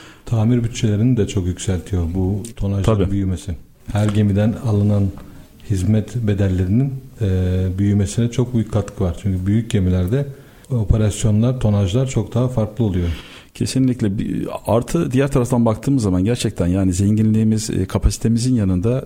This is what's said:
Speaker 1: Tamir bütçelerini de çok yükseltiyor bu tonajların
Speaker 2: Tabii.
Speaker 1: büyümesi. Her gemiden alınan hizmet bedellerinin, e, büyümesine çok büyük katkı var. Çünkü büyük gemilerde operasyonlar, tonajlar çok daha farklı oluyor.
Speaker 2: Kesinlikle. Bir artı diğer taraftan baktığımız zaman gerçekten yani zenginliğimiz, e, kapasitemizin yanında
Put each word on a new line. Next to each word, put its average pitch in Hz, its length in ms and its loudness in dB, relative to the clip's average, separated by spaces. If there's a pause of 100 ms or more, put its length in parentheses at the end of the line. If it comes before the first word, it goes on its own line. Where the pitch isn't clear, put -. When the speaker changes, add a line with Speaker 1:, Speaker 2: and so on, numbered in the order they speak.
(260)
Speaker 1:
Tamir 113 380 2
bütçelerini 113 540 0
de 101 100 0
çok 90 200 -2
yükseltiyor 90 560 -2 (120)
bu 95 280 0 (120)
tonajların 98 440 0
Speaker 2:
Tabii. 95 120 0
Speaker 1:
büyümesi. 95 440 -4 (360)
Her 107 180 0
gemiden 104 440 2 (120)
alınan 104 380 2 (680)
hizmet 104 460 0 (120)
bedellerinin, 98 680 2 (280)
e, 92 460 0 (100)
büyümesine 101 540 0
çok 123 220 -2
büyük 110 180 0
katkı - 320 -2
var. 85 180 -2
Çünkü 92 240 -2
büyük 113 240 0
gemilerde 92 580 0 (420)
operasyonlar, 113 920 2
tonajlar 104 500 2
çok 110 240 -4
daha 123 140 0
farklı 113 360 -2
oluyor. 90 260 0 (440)
Speaker 2:
Kesinlikle. 120 640 0
Bir - 300 -4 (180)
artı 131 460 0
diğer 135 200 2
taraftan 120 340 2
baktığımız 117 380 0
zaman 90 200 2
gerçekten 107 440 0
yani 92 260 2
zenginliğimiz, 107 760 2
e, 92 160 -2
kapasitemizin 113 720 0
yanında 101 500 0